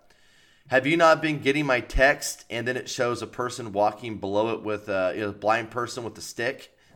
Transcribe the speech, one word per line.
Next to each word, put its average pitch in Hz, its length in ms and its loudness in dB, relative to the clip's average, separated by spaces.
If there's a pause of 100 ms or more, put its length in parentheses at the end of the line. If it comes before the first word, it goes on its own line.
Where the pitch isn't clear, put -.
(680)
"Have 131 180 2
you 165 100 2
not 160 260 6
been 151 180 -2
getting 139 260 2
my 123 140 2
text?" - 680 2
And 117 160 -4
then 127 100 -2
it - 120 -8
shows 120 340 -2
a 107 40 -6
person 120 460 -8
walking 107 460 0
below 101 360 0
it - 80 -8
with 104 260 -6
a, 92 260 0
you 101 60 -6
know, 101 120 -4
blind 110 380 0
person 120 340 -6
with 104 140 -10
a 107 40 -14
stick. - 500 -6 (240)